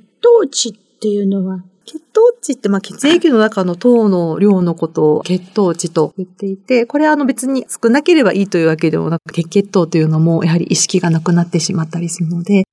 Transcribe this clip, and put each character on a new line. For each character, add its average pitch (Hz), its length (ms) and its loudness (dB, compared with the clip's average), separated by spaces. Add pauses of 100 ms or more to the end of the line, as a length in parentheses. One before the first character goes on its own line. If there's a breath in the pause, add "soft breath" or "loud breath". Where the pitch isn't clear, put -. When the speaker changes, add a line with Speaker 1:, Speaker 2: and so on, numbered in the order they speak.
(200)
Speaker 1:
糖 466 260 4
値 - 220 -6
っ 196 40 -12 (280)
て 214 80 -2
い 202 140 -2
う 196 40 0
の 196 200 -2
は？ 185 180 -8 (220)
Speaker 2:
血 311 120 -14 (140)
糖 440 80 2 (200)
値 - 120 -6
っ 247 40 -4
て、 - 120 -6
ま 196 100 0
あ、 - 20 -4
血 - 280 -4
液 339 220 4
の 233 80 2
中 214 260 0
の 175 100 -2
糖 233 340 2
の 170 300 0
量 190 240 4
の 170 140 0
こ 170 100 -4
と 156 300 2
を - 60 -4
血 180 300 -4
糖 180 220 0
値 165 160 -8
と 160 260 -2
言 185 80 -8
っ 180 40 -20
て - 180 -12
い 196 100 -6
て、 240 300 -2
こ 294 120 -4
れ 302 80 2
は 302 60 2
あ 294 40 0
の 285 100 -2
別 254 220 -4
に 262 200 -4
少 - 200 -2
な 277 140 2
け 349 120 4
れ 311 80 4
ば 185 100 2
い 196 100 0
い 190 40 -2
と 185 120 -2
い 165 60 2
う 160 40 4
わ 160 80 0
け 160 160 -2
で 165 60 -2
も 165 120 -2
な 165 80 -2
く、 - 140 -14
低 170 100 -4
血 202 260 -2
糖 170 200 0
と 170 100 0
い 156 40 2
う 156 60 0
の 156 120 0
も 165 240 0
や 165 80 0
は 170 60 2
り - 80 -2
意 165 100 -2
識 - 240 -2
が 170 100 -2
な 160 100 0
く 175 120 -2
な 175 100 2
っ 175 80 -4
て 175 80 -2
し 185 160 -4
ま 160 100 -2
っ 160 60 -14
た 170 80 -8
り 170 100 -6
す - 140 -8
る 160 60 -4
の 170 160 -6
で、 196 180 2 (100)